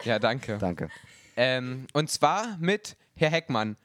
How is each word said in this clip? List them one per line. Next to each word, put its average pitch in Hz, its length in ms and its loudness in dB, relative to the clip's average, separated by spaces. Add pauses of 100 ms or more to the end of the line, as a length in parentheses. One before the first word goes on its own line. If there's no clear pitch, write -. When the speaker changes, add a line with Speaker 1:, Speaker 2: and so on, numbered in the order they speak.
Speaker 1:
Ja, 113 160 2
danke. 113 400 -2
Speaker 2:
Danke. 87 300 -2 (480)
Speaker 1:
Ähm, 127 560 0
und 151 180 0
zwar 196 480 2
mit 180 380 0 (180)
Herr 156 160 2
Heckmann. 113 540 0